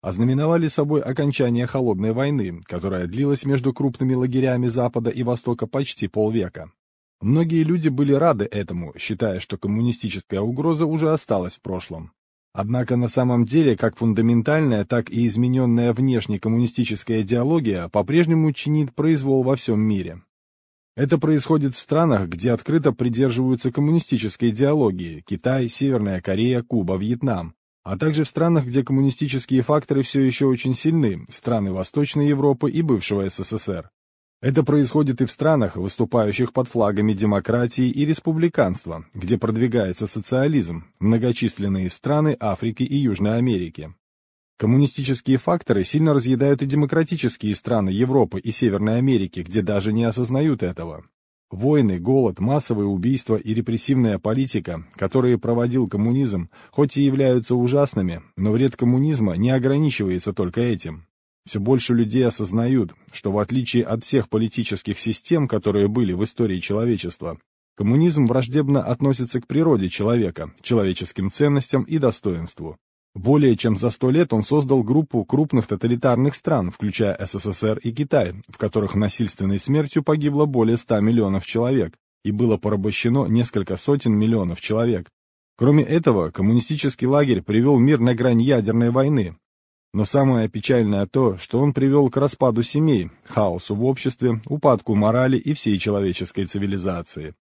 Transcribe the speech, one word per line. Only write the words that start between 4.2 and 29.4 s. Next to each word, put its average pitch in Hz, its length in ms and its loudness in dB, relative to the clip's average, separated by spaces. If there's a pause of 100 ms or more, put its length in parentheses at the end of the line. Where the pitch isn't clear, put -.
Запада 120 420 -2
и 123 140 -4
Востока 120 420 -2
почти 135 420 -6
полвека. 107 640 -2 (520)
Многие 160 420 2
люди 160 260 0
были 139 240 0
рады 139 320 2
этому, 87 540 -8
считая, 101 400 -4
что - 180 -10
коммунистическая 104 840 -4
угроза 151 440 0
уже 156 260 0
осталась 95 440 -2
в - 60 -20
прошлом. 85 500 -10 (420)
Однако 120 440 -2
на 120 100 0
самом 123 380 2
деле 135 300 2
как - 220 -2
фундаментальная, 117 880 2
так 120 240 -2
и 117 160 0
измененная 120 680 2
внешне 113 480 0
коммунистическая 113 840 -2
идеология 117 680 0
по-прежнему 156 640 2
чинит 147 420 -2
произвол 139 480 2
во 131 140 2
всем 113 240 -2
мире. 92 420 -2 (760)
Это 139 220 2
происходит 151 560 2
в - 60 -12
странах, 143 480 2
где 87 240 -2
открыто 143 400 0
придерживаются 127 800 0
коммунистической 131 800 0
идеологии: 104 760 0
Китай, 123 420 -2
Северная 107 540 -2
Корея, 117 400 0
Куба, 95 340 -2
Вьетнам, 107 600 -4 (320)
а 92 120 -6
также 156 240 0
в - 40 -2
странах, 160 380 2
где 123 180 0
коммунистические 135 800 0